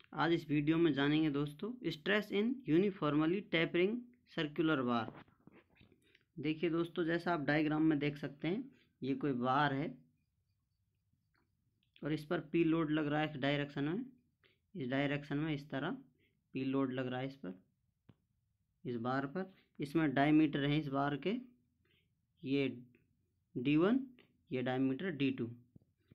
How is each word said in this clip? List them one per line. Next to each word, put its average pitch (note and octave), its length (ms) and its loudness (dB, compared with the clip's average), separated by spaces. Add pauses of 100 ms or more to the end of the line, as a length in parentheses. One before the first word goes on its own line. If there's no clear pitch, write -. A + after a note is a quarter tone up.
(120)
आज E3 200 0
इस E3 180 -2
वीडियो D3+ 260 2
में E3 160 4
जानेंगे D3 380 2
दोस्तों, D3 400 -4 (200)
stress G#3 420 -2
in G#3 160 2 (200)
uniformly D#3+ 680 2 (160)
tapering E3+ 400 2 (400)
circular D#3+ 420 0 (120)
bar। A#2 160 2 (1300)
देखिए D#3 320 -2
दोस्तों, E3+ 340 -2
जैसा E3+ 300 0
आप D#3+ 60 -2
डायग्राम D3+ 420 2
में D#3+ 160 4
देख D3 180 -2
सकते - 320 -6
हैं, A3 160 -2 (380)
ये C3 120 0
कोई C#3 180 0
बार C3 420 2
है C#3+ 120 -2 (2250)
और D3 80 -2
इस D3+ 120 -4
पर E3+ 160 -4
पी E3 240 2
लोड D#3+ 260 2
लग D3+ 160 0
रहा D3 140 0
है D3+ 100 0
इस D3+ 60 -10
डायरेक्शन C#3+ 480 -2
में, F#3 200 -2 (720)
इस C3+ 140 -4
डायरेक्शन C#3+ 500 -2
में D#3 160 -2
इस C#3+ 160 -8
तरह C#3 260 -4 (580)
पी C3 100 -4
लोड C3+ 280 0
लग B2+ 140 -4
रहा B2+ 140 -4
है C3+ 60 -4
इस C3+ 100 -10
पर, - 180 -10 (1300)
इस B2 120 -4
बार C3 300 -2
पर। F#3+ 280 -8 (260)
इसमें D3+ 340 0
डायमीटर D3+ 500 4
है D3 140 2
इस D3 100 -2
बार C#3 280 0
के, F#3 180 -2 (1080)
ये C#3 260 2 (840)
डी D3 220 2
वन, A3 300 4 (440)
ये B2+ 120 -2
डायमीटर C3 480 0
डी C3+ 200 0
टू, B2+ 180 -4 (680)